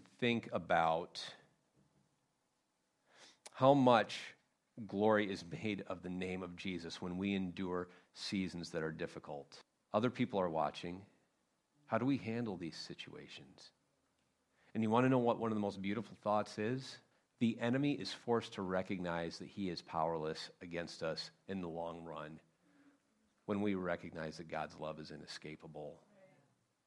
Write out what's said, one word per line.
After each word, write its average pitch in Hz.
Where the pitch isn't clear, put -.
think 117
about 85
how 135
much 123
glory 104
is 92
made 104
of 90
the 90
name 92
of 87
Jesus 85
when 90
we 98
endure 90
seasons 90
that 82
are 78
difficult? 78
Other 110
people 110
are 90
watching. 80
How 113
do 117
we 135
handle 110
these 82
situations? -
And 113
you 110
wanna 120
know 131
what 117
one 113
of 110
the 107
most 98
beautiful 104
thoughts 104
is? 127
The 113
enemy 135
is 98
forced -
to 101
recognize 90
that 92
he 98
is 82
powerless 80
against 85
us 80
in 98
the 87
long 85
run 78
when 101
we 104
recognize 85
that 82
God's 78
love 76
is 78
inescapable. 76